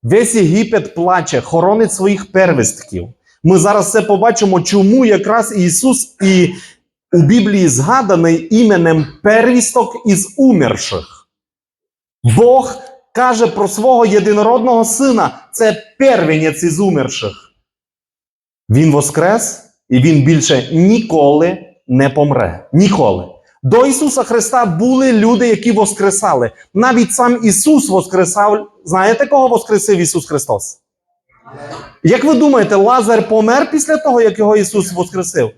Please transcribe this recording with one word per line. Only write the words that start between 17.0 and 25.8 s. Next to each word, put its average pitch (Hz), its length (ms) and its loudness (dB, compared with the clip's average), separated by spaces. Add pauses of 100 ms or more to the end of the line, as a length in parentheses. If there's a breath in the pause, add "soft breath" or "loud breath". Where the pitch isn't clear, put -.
Він 147 220 2
воскрес, 156 720 -2 (260)
і 127 100 2
він 147 240 2
більше 139 480 0
ніколи 165 840 2 (300)
не 131 220 0
помре. 127 640 -2
Ніколи. 151 520 0 (380 soft breath)
До 226 220 2
Ісуса 269 380 -2
Христа 233 420 -2
були 247 480 0
люди, 226 340 2
які 233 240 0
воскресали. 196 800 -2 (220 soft breath)